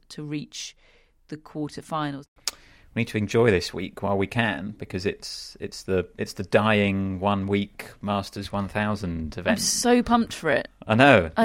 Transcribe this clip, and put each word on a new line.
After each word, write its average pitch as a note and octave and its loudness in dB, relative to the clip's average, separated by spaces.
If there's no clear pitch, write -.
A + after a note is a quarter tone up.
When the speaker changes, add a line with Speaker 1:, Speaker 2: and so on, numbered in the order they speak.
Speaker 1:
to D3+ -14
reach - -10
the D3+ -10
quarterfinals. D3 -8
Speaker 2:
We A2 -2
need A#2 -2
to - -8
enjoy A2+ 4
this F2+ 0
week F2+ -10
while G2 -2
we G2 0
can, G#2+ -4
because G2+ -10
it's, - -8
it's - -12
the, F#2 0
it's - -8
the - -10
dying G2 2
one G2 0
week G2+ -4
Masters G2+ -6
one G2+ -4
thousand F#2 -4
event. F2+ 0
Speaker 1:
I'm - -6
so B3 2
pumped A#3 2
for D#3+ -2
it. - 0
Speaker 2:
I A2 4
know, C3+ 8
Speaker 1:
I - 2